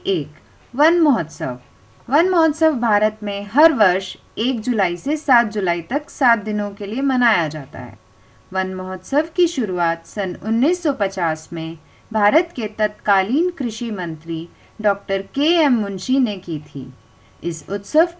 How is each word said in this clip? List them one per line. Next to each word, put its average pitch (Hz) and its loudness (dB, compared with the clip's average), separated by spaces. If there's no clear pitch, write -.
एक, 165 0
वन 330 4
महोत्सव। 170 0
वन 320 4
महोत्सव 320 4
भारत 214 2
में 202 -6
हर 311 6
वर्ष 196 2
एक 233 -2
जुलाई 208 0
से 285 -2
सात 240 2
जुलाई 185 -2
तक 285 -6
सात 240 2
दिनों 208 -4
के 202 -10
लिए 233 -4
मनाया 240 2
जाता 151 -10
है। - -14
वन 190 -4
महोत्सव 185 -4
की 359 4
शुरुआत 180 -2
सन 190 -6
उन्नीस 240 0
सौ 302 0
पचास 170 -4
में 165 -8
भारत 220 2
के 220 -6
तत्कालीन 214 0
कृषि 233 -6
मंत्री 165 -6
डॉक्टर 202 -2
के 285 0
एम 277 4
मुंशी 202 -2
ने 214 0
की 160 -6
थी। 139 -12
इस 160 -6
उत्सव 302 2